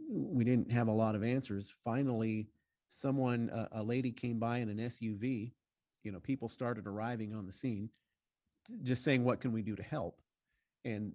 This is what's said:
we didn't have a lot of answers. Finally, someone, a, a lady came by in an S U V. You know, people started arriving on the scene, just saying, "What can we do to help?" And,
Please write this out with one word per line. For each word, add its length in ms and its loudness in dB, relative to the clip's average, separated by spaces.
we 340 2
didn't 280 4
have 160 4
a 60 4
lot 220 4
of 80 0
answers. 480 -2
Finally, 640 0
someone, 640 2
a, 280 -4
a 20 -2
lady 280 0
came 280 -2
by 200 2
in 100 -2
an 100 -4
S 220 -6
U 160 -2
V. 360 -2
You 80 -6
know, 80 -8
people 300 -4
started 380 -4
arriving 460 -4
on 120 -6
the 60 -10
scene, 380 -2
just 200 2
saying, 200 6
"What 180 2
can 100 0
we 100 0
do 140 -4
to 80 -10
help?" 360 -4
And, 320 -4